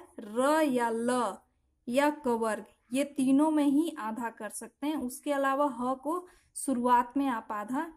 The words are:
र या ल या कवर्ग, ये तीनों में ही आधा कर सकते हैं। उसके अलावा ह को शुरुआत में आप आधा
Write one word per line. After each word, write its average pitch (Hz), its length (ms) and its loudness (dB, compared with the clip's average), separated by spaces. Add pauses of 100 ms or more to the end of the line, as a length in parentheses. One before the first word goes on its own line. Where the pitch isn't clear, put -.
(200)
र 254 440 2
या 247 260 2
ल 233 480 -2 (500)
या 277 220 4
कवर्ग, 226 560 -2 (280)
ये 269 100 2
तीनों 277 480 4
में 302 140 4
ही 294 340 2
आधा 220 300 -6
कर 220 200 -10
सकते - 380 -10
हैं। 311 80 -2
उसके 247 360 -6
अलावा 277 340 2 (140)
ह 254 140 0
को 320 340 -6 (280)
शुरुआत 247 640 2
में 277 100 0
आप - 240 -4
आधा 247 460 -6